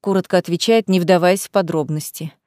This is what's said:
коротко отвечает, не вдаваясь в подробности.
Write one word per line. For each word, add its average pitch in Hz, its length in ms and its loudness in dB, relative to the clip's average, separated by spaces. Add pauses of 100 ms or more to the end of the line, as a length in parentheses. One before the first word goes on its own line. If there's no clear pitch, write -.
коротко 185 360 -2
отвечает, 180 520 0
не 190 100 2
вдаваясь 180 480 2
в - 60 -20
подробности. 156 840 -4 (120)